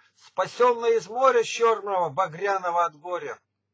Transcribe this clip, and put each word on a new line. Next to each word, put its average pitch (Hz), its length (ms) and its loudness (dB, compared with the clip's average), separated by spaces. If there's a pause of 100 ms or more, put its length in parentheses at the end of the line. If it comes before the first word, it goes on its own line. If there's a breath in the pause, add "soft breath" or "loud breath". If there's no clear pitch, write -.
(160 soft breath)
спасенные 233 840 0
из 175 100 -6
моря 247 360 2
черного, 202 680 0
багряного 180 760 -2
от 151 100 -6
горя. 151 440 -8 (340)